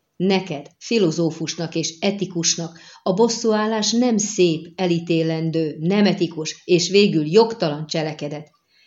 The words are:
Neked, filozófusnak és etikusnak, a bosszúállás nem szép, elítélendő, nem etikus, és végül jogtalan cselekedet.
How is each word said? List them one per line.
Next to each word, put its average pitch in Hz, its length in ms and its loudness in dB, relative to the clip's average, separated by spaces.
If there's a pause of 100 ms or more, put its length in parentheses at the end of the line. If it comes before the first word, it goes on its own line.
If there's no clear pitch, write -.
(160)
Neked, 185 500 -2 (120)
filozófusnak 165 960 -2
és 160 260 -4
etikusnak, 175 800 -4 (240)
a 196 100 0
bosszúállás 214 800 0
nem 240 240 2
szép, 180 500 0 (100)
elítélendő, 165 1040 -2
nem 196 280 2
etikus, 165 580 -2
és 180 260 2
végül 170 360 4
jogtalan 165 600 2
cselekedet. 151 640 -6 (360)